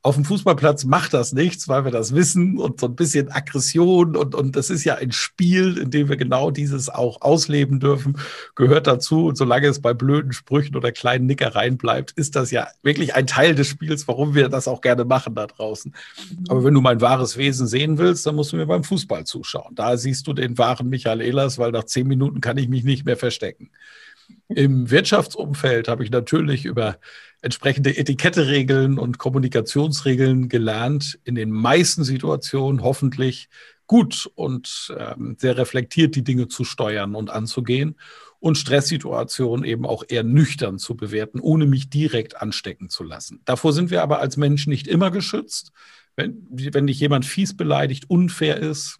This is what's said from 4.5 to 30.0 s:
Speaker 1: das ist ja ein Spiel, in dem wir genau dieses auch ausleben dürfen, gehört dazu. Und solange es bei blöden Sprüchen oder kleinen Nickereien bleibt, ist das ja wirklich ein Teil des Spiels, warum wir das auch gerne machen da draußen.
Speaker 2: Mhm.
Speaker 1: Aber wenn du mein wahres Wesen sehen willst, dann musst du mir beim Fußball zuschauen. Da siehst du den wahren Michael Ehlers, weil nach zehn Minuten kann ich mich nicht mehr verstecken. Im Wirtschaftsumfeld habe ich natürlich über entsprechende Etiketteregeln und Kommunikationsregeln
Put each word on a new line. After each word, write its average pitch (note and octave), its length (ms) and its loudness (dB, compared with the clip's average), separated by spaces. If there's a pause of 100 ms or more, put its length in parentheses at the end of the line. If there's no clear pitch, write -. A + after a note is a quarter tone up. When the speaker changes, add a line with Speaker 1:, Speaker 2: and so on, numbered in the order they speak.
Speaker 1:
das C#3 160 -2
ist E3 140 -2
ja D3+ 100 2
ein B2+ 160 -4
Spiel, F3+ 680 2
in C3 120 -4
dem C#3+ 180 2
wir C#3+ 80 0
genau B2+ 360 0
dieses C#3 360 -4
auch B2 340 -4
ausleben C#3+ 580 2
dürfen, C#3 380 0 (360)
gehört C3 320 6
dazu. D#3+ 400 2
Und C#3+ 100 0
solange C3+ 300 4
es C#3+ 140 2
bei A#2+ 140 2
blöden C3+ 380 0
Sprüchen C#3+ 440 -2
oder B2 160 -2
kleinen B2+ 340 0
Nickereien B2+ 500 0
bleibt, B2 360 -2
ist D3 240 -4
das B2+ 160 -2
ja A#2 160 -2 (160)
wirklich C#3+ 320 0
ein C3+ 100 2
Teil C#3 300 4
des C#3 100 2
Spiels, D3+ 400 -6
warum C#3+ 300 0
wir C3+ 120 6
das C3 200 -4
auch B2 120 -4
gerne B2 240 2
machen B2 300 0
da G#2+ 140 -6
draußen. A2 440 -10
Speaker 2:
Mhm. - 560 -14
Speaker 1:
Aber B2+ 140 2
wenn C#3+ 120 6
du C3+ 60 8
mein B2 200 4
wahres B2 360 2
Wesen C3 300 0
sehen D3+ 320 0
willst, F3 280 2
dann D3+ 100 -2
musst D3 160 -2
du E3 40 -4
mir D#3+ 100 -2
beim E3+ 180 0
Fußball G2+ 400 -4
zuschauen. - 500 -10
Da A#2+ 220 -2
siehst C3 320 -4
du D3 60 -4
den B2 220 -4
wahren B2 320 0
Michael A#2 320 -2
Ehlers, C3 380 0
weil A#2+ 140 0
nach A2 120 -2
zehn B2+ 220 -2
Minuten C#3 340 0
kann B2 180 -2
ich B2+ 100 0
mich B2+ 160 -2
nicht C#3 200 0
mehr B2 120 0
verstecken. - 540 -6 (760)
Im C3 420 2
Wirtschaftsumfeld C#3 1000 0
habe B2 160 -4
ich G#2+ 60 -8
natürlich C#3 540 0
über A#2 340 -4 (420)
entsprechende C#3 560 0
Etiketteregeln C#3 1000 2
und A#2+ 200 -4
Kommunikationsregeln C3 1300 0